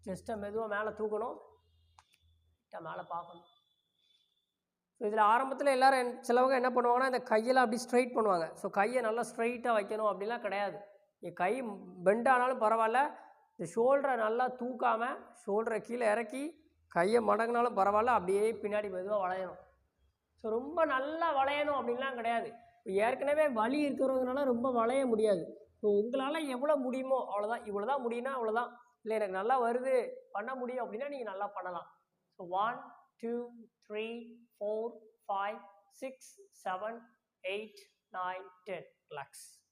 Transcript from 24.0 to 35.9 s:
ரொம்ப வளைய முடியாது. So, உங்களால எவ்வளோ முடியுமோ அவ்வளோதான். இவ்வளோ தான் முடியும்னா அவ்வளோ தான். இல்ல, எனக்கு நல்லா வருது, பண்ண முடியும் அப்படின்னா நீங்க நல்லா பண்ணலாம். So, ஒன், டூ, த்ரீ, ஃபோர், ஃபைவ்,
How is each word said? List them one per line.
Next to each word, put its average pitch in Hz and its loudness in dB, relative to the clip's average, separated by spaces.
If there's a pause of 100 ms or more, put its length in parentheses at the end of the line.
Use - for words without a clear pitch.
ரொம்ப 240 0
வளைய 247 2
முடியாது. 208 2 (360)
So, 220 0 (140)
உங்களால 269 0 (180)
எவ்வளோ 294 2 (100)
முடியுமோ 262 0 (120)
அவ்வளோதான். 214 -2
இவ்வளோ 202 -4
தான் 269 -2
முடியும்னா 240 -4
அவ்வளோ 220 -2
தான். 240 -4 (320)
இல்ல, 220 -2
எனக்கு 190 -2
நல்லா 233 2
வருது, 254 0 (400)
பண்ண 214 -6 (100)
முடியும் 247 -4
அப்படின்னா 220 -8
நீங்க 240 -8
நல்லா 196 -6
பண்ணலாம். 180 -8 (480)
So, 185 -14 (180)
ஒன், 240 -2 (420)
டூ, 233 -6 (540)
த்ரீ, 214 -6 (500)
ஃபோர், 220 -4 (320)
ஃபைவ், 202 -2 (420)